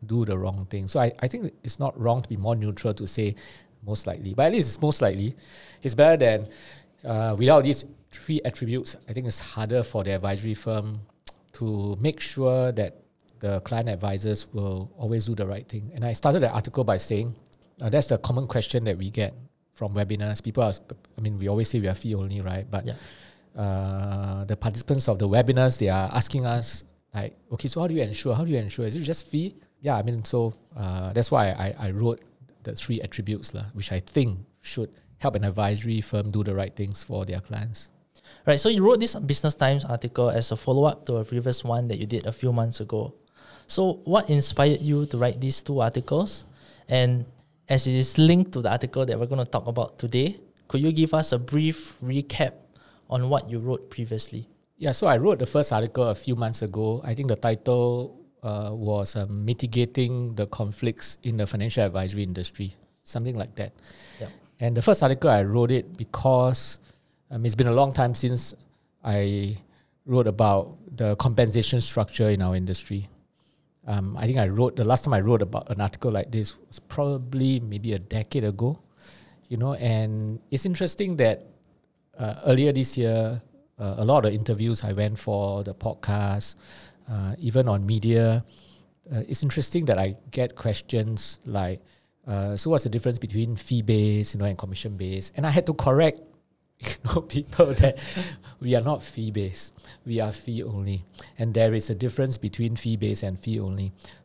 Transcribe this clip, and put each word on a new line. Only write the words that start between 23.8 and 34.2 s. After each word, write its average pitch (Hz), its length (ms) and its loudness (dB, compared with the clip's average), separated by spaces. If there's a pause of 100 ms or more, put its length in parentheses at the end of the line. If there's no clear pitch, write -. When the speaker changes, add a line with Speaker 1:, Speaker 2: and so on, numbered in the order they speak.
Speaker 1:
the 104 100 -2
participants 120 540 -2
of 95 100 0
the 101 80 2
webinars, 123 500 4
they 98 120 2
are 95 240 0
asking 127 320 0
us, 117 380 -4 (300)
like, 101 220 -8 (160)
"Okay, 123 160 -6
so 165 140 -4
how 180 60 0
do 160 60 -2
you 156 80 0
ensure? 110 320 -2
How 151 120 2
do 160 60 -2
you 135 60 2
ensure? 113 280 -4
Is 110 100 -4
it 170 80 -6
just 156 240 -4
fee?" 170 280 -2 (260)
Yeah, 135 160 0
I 104 40 0
mean, 117 220 -2
so, 113 300 0 (220)
uh, 92 380 -4
that's 117 160 2
why 107 220 2
I, 95 260 -4
I 98 140 -4
wrote 117 300 0 (420)
the 110 100 -8
three 113 280 -4
attributes, 104 520 -6
lah, 101 200 -8
which 98 180 -6
I 92 80 -2
think 107 400 0 (220)